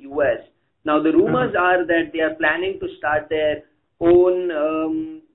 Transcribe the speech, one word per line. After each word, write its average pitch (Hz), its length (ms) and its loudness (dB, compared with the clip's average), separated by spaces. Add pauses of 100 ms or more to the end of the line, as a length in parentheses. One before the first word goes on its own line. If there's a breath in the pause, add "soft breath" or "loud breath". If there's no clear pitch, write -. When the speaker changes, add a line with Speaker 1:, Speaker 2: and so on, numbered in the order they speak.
Speaker 1:
U 139 200 -6
S. 120 220 0 (400)
Now, 151 180 0
the 156 120 2
rumors 220 420 2
Speaker 2:
Uh-huh. 180 80 2
Speaker 1:
are 180 240 2
that 165 240 0
they 160 80 -6
are 160 160 -2
planning 170 460 -2
to 180 60 -6 (100)
start 151 320 -4
their 151 340 -2 (380)
own, 180 500 4
um, 160 720 -4 (140)